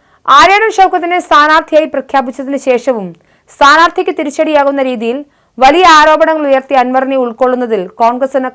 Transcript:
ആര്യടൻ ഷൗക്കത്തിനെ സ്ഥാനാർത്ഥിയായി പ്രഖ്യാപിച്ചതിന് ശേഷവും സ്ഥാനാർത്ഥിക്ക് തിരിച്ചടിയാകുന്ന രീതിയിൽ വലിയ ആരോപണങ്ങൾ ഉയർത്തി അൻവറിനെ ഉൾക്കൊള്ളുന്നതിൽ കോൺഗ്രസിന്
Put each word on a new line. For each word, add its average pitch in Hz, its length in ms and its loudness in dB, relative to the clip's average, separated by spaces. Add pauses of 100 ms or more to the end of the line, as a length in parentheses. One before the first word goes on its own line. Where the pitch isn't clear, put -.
(260)
ആര്യടൻ 381 460 2
ഷൗക്കത്തിനെ 359 480 0
സ്ഥാനാർത്ഥിയായി 311 640 2
പ്രഖ്യാപിച്ചതിന് 269 720 -6
ശേഷവും 240 500 -2 (420)
സ്ഥാനാർത്ഥിക്ക് 320 720 0
തിരിച്ചടിയാകുന്ന 285 640 -2
രീതിയിൽ 254 440 -6 (340)
വലിയ 294 280 2
ആരോപണങ്ങൾ 311 600 2
ഉയർത്തി 269 260 -2
അൻവറിനെ 262 420 0
ഉൾക്കൊള്ളുന്നതിൽ 240 720 -2
കോൺഗ്രസിന് 254 680 -2